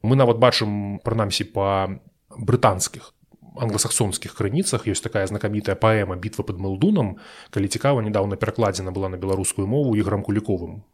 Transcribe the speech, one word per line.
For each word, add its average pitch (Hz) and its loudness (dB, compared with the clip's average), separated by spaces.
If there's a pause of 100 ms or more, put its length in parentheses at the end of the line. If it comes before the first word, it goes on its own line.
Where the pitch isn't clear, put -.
Мы 131 4
нават 117 6
бачым, 104 2
прынамсі, 104 -2
па 98 0 (340)
брытанскіх, 110 0 (420)
англасаксонскіх 104 -2
крыніцах 117 -2
ёсць - -2
такая - -2
знакамітая 101 -2
паэма 104 2
"Бітва 95 -8
пад 92 -6
Мэлдунам". 101 0 (320)
Калі 151 0
цікава, 135 2
нядаўна 104 0
перакладзена 95 -2
была 95 -4
на 92 -8
беларускую 95 -2
мову 131 2
Ігорам 101 0
Куліковым. 101 -2 (100)